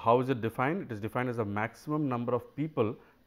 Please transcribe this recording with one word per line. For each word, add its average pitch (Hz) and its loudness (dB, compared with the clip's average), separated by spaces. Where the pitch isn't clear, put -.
how 117 8
is 127 0
it 123 0
defined? 131 -2
It 120 -10
is 107 -6
defined 123 -2
as 117 -4
the 113 0
maximum 123 -2
number 120 -2
of - -4
people 135 0